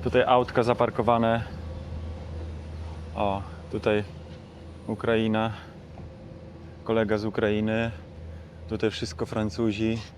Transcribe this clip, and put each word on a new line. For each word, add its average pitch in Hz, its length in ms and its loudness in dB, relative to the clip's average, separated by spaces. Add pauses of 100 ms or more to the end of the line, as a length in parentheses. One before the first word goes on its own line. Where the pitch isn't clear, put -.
Tutaj 123 220 6
autka 123 360 6
zaparkowane. 117 800 4 (1700)
O, 98 260 0 (300)
tutaj 104 320 4 (800)
Ukraina. 113 680 2 (1300)
Kolega 110 340 4
z 104 60 -2
Ukrainy. 110 640 2 (800)
Tutaj 110 220 2
wszystko - 360 -4
Francuzi. 110 720 0 (200)